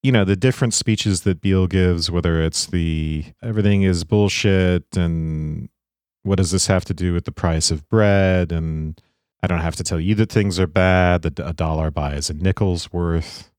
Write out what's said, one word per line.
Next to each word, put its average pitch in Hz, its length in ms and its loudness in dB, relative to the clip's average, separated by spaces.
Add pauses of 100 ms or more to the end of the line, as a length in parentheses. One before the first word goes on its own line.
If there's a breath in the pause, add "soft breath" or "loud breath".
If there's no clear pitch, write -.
You 135 100 2
know, 104 120 4
the 95 120 2
different 123 380 0
speeches 104 480 -2
that 92 180 0
Beale 95 260 2
gives, 90 420 0
whether 82 320 0
it's 80 260 -2
the 78 580 -2 (180)
"everything 101 400 2
is 90 220 0
bullshit" 95 920 2
and 80 720 -4 (540)
"what 98 140 0
does 90 160 0
this 95 160 0
have 92 160 2
to 87 100 -6
do 87 180 -2
with 85 120 -2
the - 80 -10
price 80 400 0
of 76 160 -6
bread?" 95 640 4
and 78 480 -6 (420 soft breath)
"I 90 60 -2
don't 87 100 0
have 82 160 -4
to - 80 -4
tell 85 160 -2
you 95 160 0
that 104 160 0
things 98 300 0
are 90 80 2
bad, 90 540 4
that 76 180 -4
a 82 120 -6
dollar 80 380 -2
buys 73 400 -4
a 82 40 -6
nickel's 90 580 -2
worth." 85 680 -4